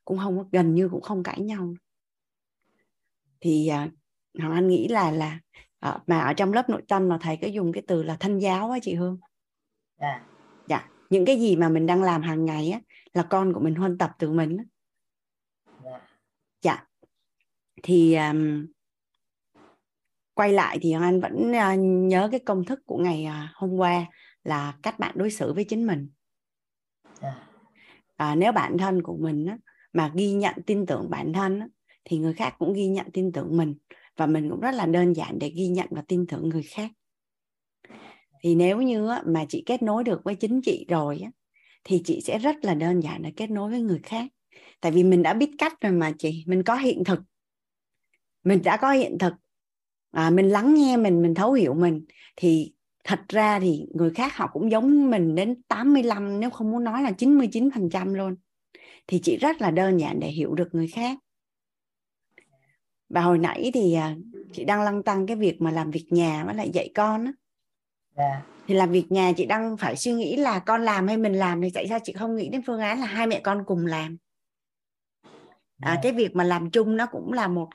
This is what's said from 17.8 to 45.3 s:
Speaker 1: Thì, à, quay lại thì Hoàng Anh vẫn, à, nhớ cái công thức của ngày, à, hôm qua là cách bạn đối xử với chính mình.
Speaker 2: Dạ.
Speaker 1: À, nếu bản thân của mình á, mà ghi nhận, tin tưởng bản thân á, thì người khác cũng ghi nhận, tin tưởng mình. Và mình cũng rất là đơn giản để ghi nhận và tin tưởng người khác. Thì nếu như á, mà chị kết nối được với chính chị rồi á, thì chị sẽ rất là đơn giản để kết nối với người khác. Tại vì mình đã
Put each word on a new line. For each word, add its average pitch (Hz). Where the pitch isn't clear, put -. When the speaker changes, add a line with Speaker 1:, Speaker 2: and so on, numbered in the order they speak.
Speaker 1:
Thì, 170
à, 151
quay 208
lại 180
thì 165
Hoàng 160
Anh 180
vẫn, 233
à, 196
nhớ 185
cái 254
công 190
thức 269
của -
ngày, 160
à, 151
hôm 185
qua 175
là 143
cách -
bạn -
đối 208
xử 214
với 196
chính 226
mình. 143
Speaker 2:
Dạ. 135
Speaker 1:
À, 151
nếu 190
bản 175
thân 185
của 170
mình 156
á, 208
mà 156
ghi 202
nhận, 202
tin 202
tưởng 156
bản 147
thân 190
á, 226
thì 170
người 160
khác 220
cũng 165
ghi 196
nhận, 190
tin 185
tưởng 160
mình. 151
Và 160
mình 151
cũng -
rất 254
là 233
đơn 175
giản 156
để 147
ghi 170
nhận 180
và 147
tin 180
tưởng 151
người 160
khác. 214
Thì 170
nếu 185
như 226
á, 240
mà 160
chị -
kết 247
nối 220
được 226
với 202
chính 233
chị -
rồi 151
á, 220
thì 185
chị -
sẽ 151
rất 277
là 196
đơn 165
giản 156
để 160
kết 220
nối 208
với 240
người 196
khác. 226
Tại 170
vì 180
mình 180
đã 160